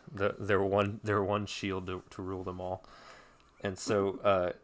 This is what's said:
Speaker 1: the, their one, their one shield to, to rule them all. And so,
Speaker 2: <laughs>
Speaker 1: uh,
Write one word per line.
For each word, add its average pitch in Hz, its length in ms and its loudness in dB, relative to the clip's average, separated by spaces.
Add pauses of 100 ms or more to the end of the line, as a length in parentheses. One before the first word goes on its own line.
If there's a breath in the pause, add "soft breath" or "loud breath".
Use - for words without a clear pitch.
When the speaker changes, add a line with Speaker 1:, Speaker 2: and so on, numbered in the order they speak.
(140)
Speaker 1:
the, 98 240 0
their 98 240 2
one, 101 400 2
their 104 220 2
one 104 220 0
shield 95 420 -4
to, 92 220 -6
to - 120 -10
rule 92 220 -6
them 92 160 -6
all. 92 240 -6 (760 loud breath)
And 98 140 -4
so, 98 440 2
Speaker 2:
<laughs> - 40 -6
Speaker 1:
uh, 92 280 4 (120)